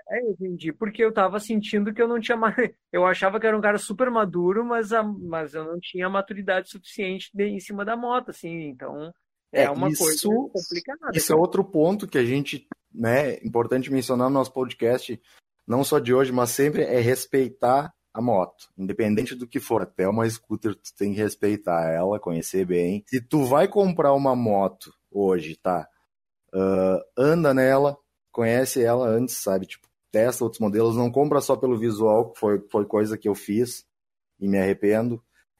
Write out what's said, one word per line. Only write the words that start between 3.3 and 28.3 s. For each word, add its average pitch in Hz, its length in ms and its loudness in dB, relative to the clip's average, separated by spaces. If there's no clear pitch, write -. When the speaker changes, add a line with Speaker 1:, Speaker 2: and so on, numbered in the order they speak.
Speaker 1:
que 220 80 0
era 214 100 2
um - 20 -2
cara 208 180 2
super 247 320 -2
maduro, 196 540 0
mas 233 280 -2
a, 226 100 2
mas 170 520 -6
eu 160 100 -8
não 170 160 -8
tinha 185 280 -6
maturidade 196 640 -4
suficiente 190 640 -8
de, 202 120 0
em 202 120 -6
cima 202 260 -8
da 226 120 -4
moto, 247 340 -4
assim, 165 380 -10
então 143 440 -12
é 135 120 2
Speaker 2:
É, 139 60 0
Speaker 1:
uma 143 180 0
Speaker 2:
isso, 151 100 0
Speaker 1:
coisa 208 540 0
complicada. 202 640 -8
Speaker 2:
isso 160 160 0
é 156 40 6
outro 185 280 2
ponto 190 420 0
que - 120 -2
a 123 60 4
gente, 139 420 -4
né, 120 520 0
importante 117 460 0
mencionar 127 380 0
no 139 60 2
nosso 131 180 0
podcast, 123 680 -2
não 123 160 0
só 147 160 2
de 123 140 0
hoje, 127 200 4
mas 123 180 2
sempre, 151 320 0
é 123 180 2
respeitar 127 920 0
a 110 80 -8
moto, 110 480 0
independente 104 560 -2
do 123 120 -10
que 123 140 -6
for, 113 220 -2
até 92 260 -2
uma 113 200 0
scooter 107 460 -6
tu - 220 -18
tem 101 160 -2
que 98 80 -4
respeitar 95 720 0
ela, 92 300 0
conhecer 87 440 -4
bem. 87 440 0
Se 131 120 -4
tu 143 240 0
vai 143 240 4
comprar 180 460 2
uma 139 200 2
moto 104 580 0
hoje, 90 460 0
tá? 87 300 -2
Ah, 95 480 2
anda 147 360 4
nela, 135 440 4